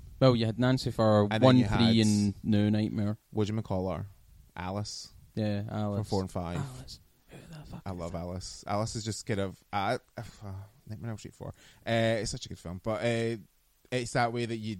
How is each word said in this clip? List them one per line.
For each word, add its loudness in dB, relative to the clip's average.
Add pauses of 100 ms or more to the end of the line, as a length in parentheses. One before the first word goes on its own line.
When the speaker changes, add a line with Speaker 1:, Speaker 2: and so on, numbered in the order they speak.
(200)
Speaker 1:
Well, 8
you 2
had -2
Nancy 2
for 6
Speaker 2:
And 2
then 2
Speaker 1:
one, 10
Speaker 2:
you 6
Speaker 1:
three, 4
Speaker 2:
had 6
Speaker 1:
and 4 (100)
now 4
Nightmare. 0 (140)
Speaker 2:
What 0
do -6
you -2
call -2
her? -6 (500)
Alice. -8 (240)
Speaker 1:
Yeah, -2
Alice. -4
Speaker 2:
From -2
four 0
and -6
five. -6
Speaker 1:
Alice. -12 (280)
Who -20 (120)
the -18
fuck -14
Speaker 2:
I -8
Speaker 1:
is -10
Speaker 2:
love -8
Speaker 1:
that? -8
Speaker 2:
Alice. -10
Alice -4
is -6
just -8
kind -2
of, -6 (160)
uh, -2 (180)
uh, -10 (640)
Nightmare -12
on -6
Elm -8
Street -16
four. -12 (320)
Uh, 2
it's -4
such -10
a -16
good -12
film, -10
but, -2
uh, 0 (560)
it's -4
that 2
way -2
that -4
you, -6